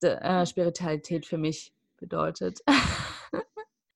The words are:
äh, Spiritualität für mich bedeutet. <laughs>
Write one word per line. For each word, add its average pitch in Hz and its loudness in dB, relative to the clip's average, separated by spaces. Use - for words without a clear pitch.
äh, 180 4
Spiritualität 170 0
für 175 -2
mich 156 -2
bedeutet. 165 -4
<laughs> - 0